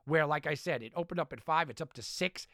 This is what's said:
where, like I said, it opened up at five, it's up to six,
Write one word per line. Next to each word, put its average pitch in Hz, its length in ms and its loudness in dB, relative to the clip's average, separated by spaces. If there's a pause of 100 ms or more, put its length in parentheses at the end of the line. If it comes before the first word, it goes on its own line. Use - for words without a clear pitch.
where, 156 200 4
like 147 220 0
I 151 80 2
said, 139 300 -2
it 113 100 -12
opened 175 240 -2
up 156 140 -2
at - 80 -10
five, 160 280 2
it's 117 120 -12
up 156 140 -6
to - 80 -12
six, - 520 -4